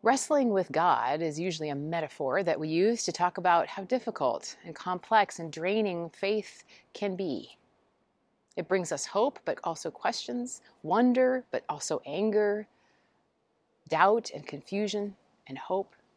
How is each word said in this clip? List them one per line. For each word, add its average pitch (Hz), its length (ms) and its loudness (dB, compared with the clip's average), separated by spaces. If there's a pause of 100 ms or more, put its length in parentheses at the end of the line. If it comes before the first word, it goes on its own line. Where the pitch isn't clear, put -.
Wrestling 262 460 4
with 190 180 2
God 143 520 2
is 156 180 -2
usually 160 300 -4
a 147 60 -4
metaphor 151 680 -2
that 165 160 2
we 156 80 -4
use 190 380 2
to - 80 -2
talk 180 240 0
about 175 320 4
how 196 160 -10
difficult 196 800 -2
and 170 100 -12
complex 190 640 0
and 165 100 -8
draining 175 600 -2
faith 202 560 -4 (260)
can 196 240 -4
be. 170 420 -6 (1000)
It 151 100 -4
brings 185 240 0
us 147 140 -4
hope, 233 400 0
but - 180 -4
also 165 260 -4
questions, 240 720 -6 (220)
wonder, 247 680 4
but - 180 -2
also - 360 -4
anger, 208 640 0 (1200)
doubt 196 440 2
and 151 140 -12
confusion 202 720 -6 (320)
and 135 100 -12
hope. - 380 -6 (220)